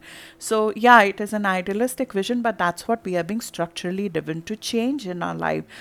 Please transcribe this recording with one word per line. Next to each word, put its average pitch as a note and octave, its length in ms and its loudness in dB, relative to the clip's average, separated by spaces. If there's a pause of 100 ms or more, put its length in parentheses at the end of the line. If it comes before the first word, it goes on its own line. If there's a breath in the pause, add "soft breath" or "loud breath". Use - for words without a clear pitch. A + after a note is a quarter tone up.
(380 loud breath)
So, G#3+ 360 0
yeah, A#3 280 10
it G3 180 0
is G#3 140 -6
an G#3 100 -2
idealistic G3 680 -2
vision, G3 260 0
but A#3 160 0
that's F3 320 -2
what A3+ 160 0
we F3+ 120 -2
are E3+ 80 0
being G#3 180 -4
structurally F3+ 680 -4
driven D#3+ 340 -4
to G#3+ 140 -8
change A#3+ 500 -2
in F3+ 160 -6
our E3+ 120 -4
life. D#3+ 300 -2 (160 loud breath)